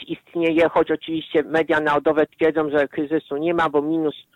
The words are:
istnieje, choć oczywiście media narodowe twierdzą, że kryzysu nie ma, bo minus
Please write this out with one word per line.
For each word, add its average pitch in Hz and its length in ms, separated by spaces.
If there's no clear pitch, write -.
istnieje, 165 640
choć 160 220
oczywiście 156 520
media 156 360
narodowe 151 480
twierdzą, 156 420
że 143 180
kryzysu 147 500
nie 170 160
ma, 160 160
bo 143 120
minus 156 340